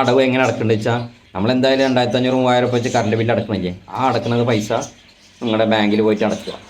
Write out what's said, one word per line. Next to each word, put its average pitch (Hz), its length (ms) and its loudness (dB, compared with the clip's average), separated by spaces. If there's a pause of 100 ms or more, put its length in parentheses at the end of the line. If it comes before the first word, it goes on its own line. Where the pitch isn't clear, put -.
അടവ് 131 260 4
എങ്ങനെ 127 180 0
അടക്കേണ്ടത് 113 320 0
വെച്ചാൽ 120 240 -2 (320)
നമ്മളെന്തായാലും 127 540 2
രണ്ടായിരത്തി 123 320 0
അഞ്ഞൂറ് 127 240 0
മൂവായിരം 123 240 2
രൂപ 117 100 -2
വെച്ച് 117 180 -2
കറണ്ട് 110 240 0
ബില്ല് 117 160 0
അടക്കണില്ലേ, 90 380 -4 (220)
ആ 113 40 -6 (120)
അടക്കുന്നത് 120 400 0
പൈസ 107 200 -2 (680)
നിങ്ങളുടെ 110 320 0
ബാങ്കിൽ 107 340 2
പോയിട്ട് 107 220 2
അടക്കുക - 240 -6 (160)